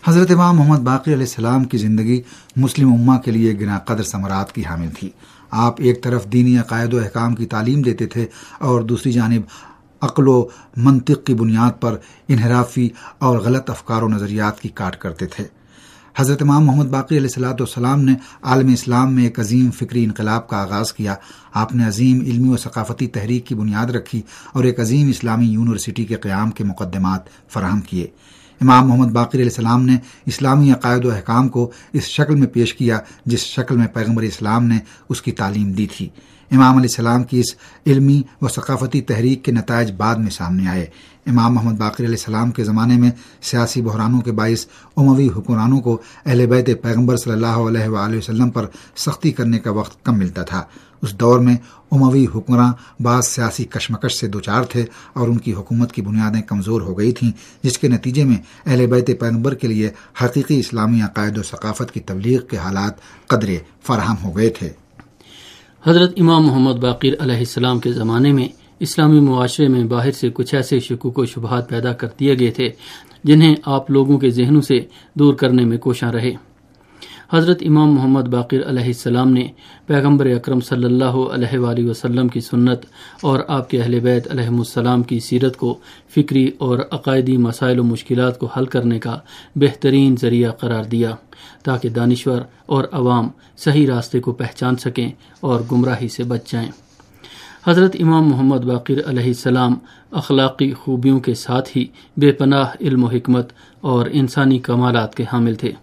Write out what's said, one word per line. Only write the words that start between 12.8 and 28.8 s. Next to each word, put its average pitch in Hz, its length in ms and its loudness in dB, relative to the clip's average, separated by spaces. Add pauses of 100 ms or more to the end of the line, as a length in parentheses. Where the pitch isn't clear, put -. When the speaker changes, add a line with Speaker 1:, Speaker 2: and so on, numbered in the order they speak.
Speaker 1:
اور 123 200 2
غلط 127 320 -2
افکار 113 320 -4
و 113 60 0
نظریات 104 520 -4
کی 107 80 -10
کاٹ 92 280 -8
کرتے 90 300 -10
تھے۔ 101 180 -12 (720)
حضرت 139 260 0
امام 147 240 4
محمد 139 240 2
باقر 135 220 -4
علیہ 135 240 0
الصلوۃ 127 240 -6
والسلام 127 400 -2
نے 131 140 2 (280)
عالم 131 300 2
اسلام 127 420 0
میں 127 100 2
ایک 120 160 -4
عظیم 120 300 2
فکری 120 340 -4
انقلاب 107 440 -4
کا 101 140 -6
آغاز 104 300 -4
کیا۔ 101 220 -6 (400)
آپ 110 200 -2
نے 117 120 2
عظیم 127 340 2
علمی 123 280 0
و 127 80 2
ثقافتی 120 500 -6
تحریک 120 400 -6
کی 131 80 -8
بنیاد 107 320 -2
رکھی 120 360 -6 (300)
اور 127 120 0
ایک 123 160 0
عظیم 139 280 2
اسلامی 117 380 0
یونیورسٹی 110 580 -2
کے 107 100 -6
قیام 104 360 -4
کے 104 140 -8
مقدمات 95 560 -4 (280)
فراہم 101 320 -2
کیے۔ 90 260 -6 (540)
امام 131 280 6